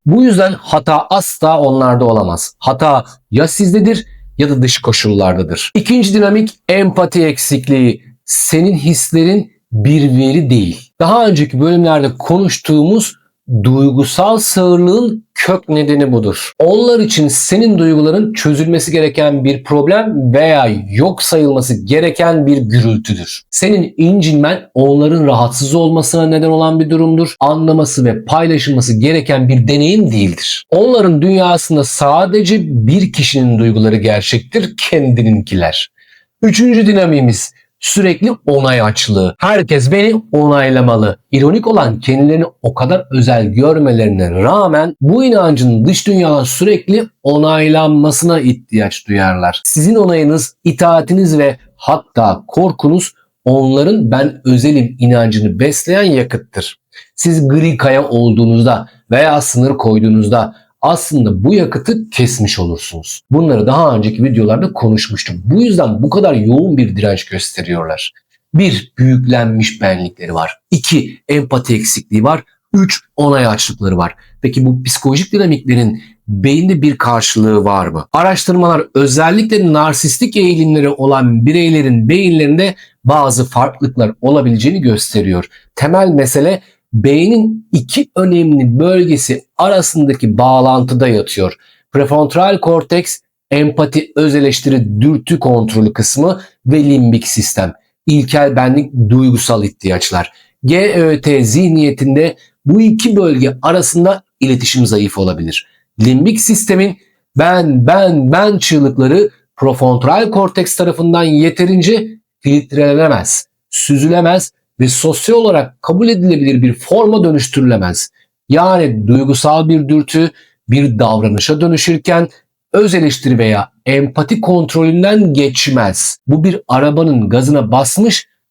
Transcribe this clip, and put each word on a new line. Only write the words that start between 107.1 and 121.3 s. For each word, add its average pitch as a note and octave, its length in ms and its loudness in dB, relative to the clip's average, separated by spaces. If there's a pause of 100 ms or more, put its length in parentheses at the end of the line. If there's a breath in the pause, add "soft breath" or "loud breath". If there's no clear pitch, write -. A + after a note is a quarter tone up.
"ben, D#3 500 2
ben, E3 440 2
ben" G3+ 260 2
çığlıkları C#3+ 720 2 (260 soft breath)
prefrontal C3+ 760 0
korteks F#3+ 440 -2
tarafından E3+ 480 0
yeterince F3+ 840 2 (320)
filtrelenemez, C#3+ 1080 0 (240)
süzülemez E3 800 0 (280)
ve B2+ 80 2
sosyal D#3+ 500 0
olarak F3 440 0
kabul G3 280 0
edilebilir D#3 520 2
bir B2 120 2
forma G#3+ 500 0
dönüştürülemez. B2+ 880 0 (400)
Yani D3+ 580 0
duygusal C#3+ 640 2
bir D3+ 180 0
dürtü D#3 440 0 (380 soft breath)
bir B2+ 300 0
davranışa A2+ 640 0